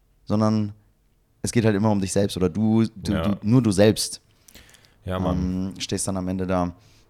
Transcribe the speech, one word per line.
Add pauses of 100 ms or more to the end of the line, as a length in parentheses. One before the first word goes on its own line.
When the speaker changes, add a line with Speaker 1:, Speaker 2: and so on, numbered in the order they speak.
(240)
Speaker 1:
sondern (680)
es
geht
halt
immer
um
dich
selbst
oder
du, (100)
du,
Speaker 2:
Ja.
Speaker 1:
du,
nur
du
selbst, (800)
Speaker 2:
Ja,
Mann.
Speaker 1:
ähm,
stehst
dann
am
Ende
da. (380)